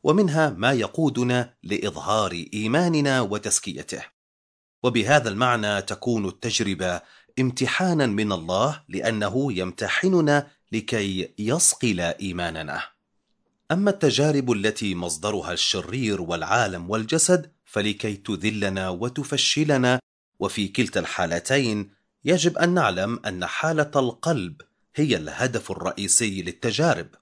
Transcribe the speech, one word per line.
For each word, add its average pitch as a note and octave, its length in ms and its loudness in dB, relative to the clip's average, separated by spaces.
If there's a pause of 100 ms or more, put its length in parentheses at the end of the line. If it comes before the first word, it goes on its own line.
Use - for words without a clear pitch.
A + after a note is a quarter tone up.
ومنها D#3 480 4
ما G#2+ 220 2
يقودنا B2 880 0
لإظهار F#2 920 -2
إيماننا C#3 680 2
وتزكيته. G2+ 800 -4 (800)
وبهذا A#2+ 460 4
المعنى G#2 540 0
تكون G#2+ 440 -2
التجربة F#2 760 -2 (400)
امتحاناً C3 680 0
من G#2 260 0
الله، F#2+ 560 0
لأنه A2+ 640 -2
يمتحننا D3 960 2 (220)
لكي G2+ 680 -2
يصقل A2 600 2
إيماننا. E2+ 840 -4 (880)
أما G3 200 2
التجارب C#3+ 640 2
التي G#2 420 0
مصدرها F2 580 -4
الشرير G2+ 680 -2
والعالم F2+ 680 -2
والجسد، D#3 640 2 (120)
فلكي G#2 520 -2
تذلنا G2 720 -2
وتفشلنا، B2+ 1120 0 (380)
وفي G2+ 300 -2
كلتا G#2 320 -2
الحالتين G2+ 880 -2 (340)
يجب E3 340 2
أن F3 160 2
نعلم G#2+ 520 0
أن F2+ 200 -4
حالة D3+ 500 -2
القلب A#2+ 640 -2 (340)
هي C#3+ 220 2
الهدف A2 540 -4
الرئيسي F#2+ 720 0
للتجارب A2 680 0 (140)